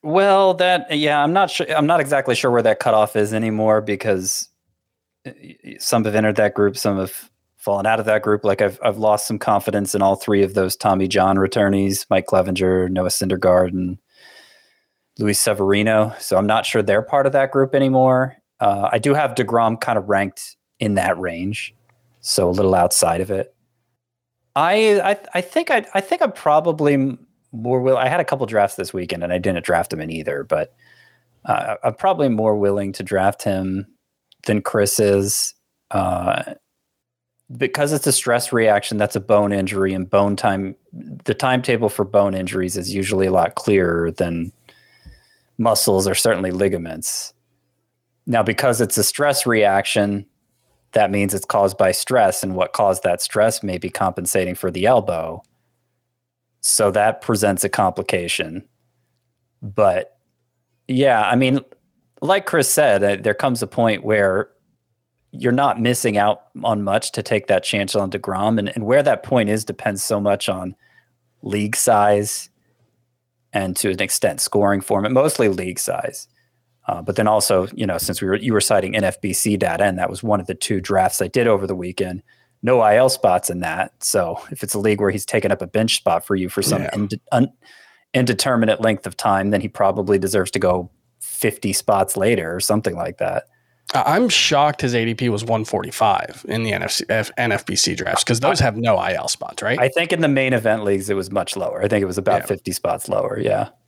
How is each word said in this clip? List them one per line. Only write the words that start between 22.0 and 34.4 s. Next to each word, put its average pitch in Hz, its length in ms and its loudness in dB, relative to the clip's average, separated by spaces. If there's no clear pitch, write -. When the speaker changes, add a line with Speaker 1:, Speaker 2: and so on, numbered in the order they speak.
Speaker 1:
so - 260 0
a 87 40 0
little 95 220 2
outside 87 460 2
of 95 100 -6
it. 98 240 -6
I, 202 440 4
I, 202 180 0
I 180 80 0
think 320 280 -4
I, 233 140 2
I 196 60 2
think 339 220 -2
I'm 254 100 0
probably 156 640 2
m-, 135 300 -2
more 123 300 0
will-, 131 160 4
I 127 100 2
had 160 100 0
a 170 60 0
couple 135 220 -2
drafts 104 300 2
this 92 160 -8
weekend, 90 300 -6
and 87 100 -4
I 90 60 0
didn't 90 260 -2
draft - 280 0
him 80 80 -6
in 80 100 -8
either, 80 320 -6
but, - 320 -4
uh, 107 400 -2
I'm 113 100 0
probably 160 360 0
more 110 260 2
willing 101 360 0
to - 100 -10
draft 98 400 0
him 95 440 -2